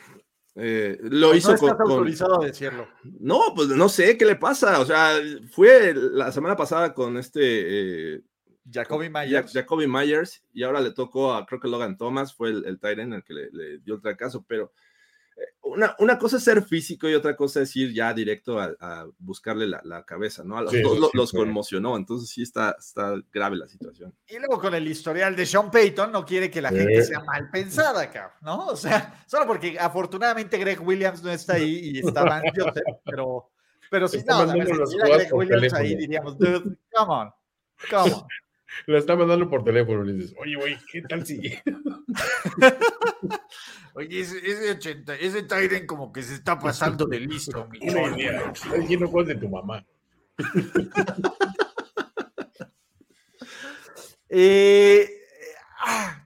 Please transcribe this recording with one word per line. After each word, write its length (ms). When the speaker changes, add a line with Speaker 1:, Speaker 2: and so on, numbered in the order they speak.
Speaker 1:
Eh, 480
lo 260
Speaker 2:
Pues 100
Speaker 1:
hizo 140
Speaker 2:
no 60
Speaker 1:
con, 120
Speaker 2:
estás 160
Speaker 1:
con 60
Speaker 2:
autorizado 500
a 40
decirlo. 420
Speaker 1:
No, 520
pues 140
no 200
sé 280
qué 80
le 120
pasa. 440
O 60
sea, 260
fue 440
la 380
semana 240
pasada 380
con 220
este, 1000
eh, 80
Speaker 2:
Jacoby 360
Speaker 1:
Ja-, 40
Speaker 2:
Myers. 280
Speaker 1:
Jacoby 360
Myers, 640
y 100
ahora 180
le 120
tocó 420
a, 120
creo 140
que 80
Logan 280
Thomas 380
fue 160
el, 140
el 140
tight 220
end 140
el 100
que 100
le, 160
le 280
dio 180
el 60
trancazo, 440
pero, 260
eh, 60
una, 380
una 180
cosa 180
es 80
ser 180
físico 460
y 60
otra 220
cosa 260
es 140
ir 180
ya 180
directo 480
a, 200
a 260
buscarle 480
la, 180
la 200
cabeza, 400
¿no? 140
A 40
los 100
Speaker 3:
Sí, 100
Speaker 1:
dos 120
Speaker 3:
sí, 60
Speaker 1:
lo-, 60
Speaker 3:
sí, 100
Speaker 1:
los 140
Speaker 3:
sí. 60
Speaker 1:
conmocionó, 600
entonces 320
sí 140
está, 360
está 360
grave 240
la 120
situación. 440
Speaker 2:
Y 100
luego 220
con 140
el 120
historial 500
de 100
Sean 240
Payton 420
no 140
quiere 240
que 100
la 100
Speaker 3:
Sí. 80
Speaker 2:
gente 260
sea 200
mal 260
pensada, 600
cabrón, 320
¿no? 240
O 100
sea, 500
solo 200
porque 320
afortunadamente 800
Greg 280
Williams 360
no 80
está 240
ahí 400
y 60
está 240
Van 180
Speaker 3:
<laughs> 140
Speaker 2:
Joseph, 280
pero, 460
pero 180
sí, 100
Speaker 3:
Está 160
Speaker 2:
no, 40
a 80
ver, 120
Speaker 3:
mandando 160
Speaker 2:
si 60
Speaker 3:
las 100
Speaker 2:
estuviera 160
Speaker 3:
jugadas 160
Speaker 2:
Greg 80
Speaker 3:
por 80
Speaker 2:
Williams 220
Speaker 3:
teléfono. 220
Speaker 2:
ahí 140
diríamos, 420
"Dude, 380
come 220
on, 160
come 260
on". 140
Speaker 3:
<laughs> 40
La 120
está 180
mandando 340
por 140
teléfono 400
y 20
le 60
dices, 280
"Oye, 140
güey, 220
¿qué 100
tal 240
si?" 140
<laughs> 2500
Speaker 2:
Oye, 260
ese, 180
ese 220
ochenta, 460
ese 260
tight 300
end 140
como 260
que 100
se 120
está 220
pasando 500
de 120
listo, 500
mi 140
Speaker 3:
Una 100
Speaker 2:
cholo. 120
Speaker 3:
idea, 380
está 220
diciendo 340
cosas 180
de 60
tu 140
mamá. 360
<laughs> 1080
Speaker 2:
Eh, 800
ah, 420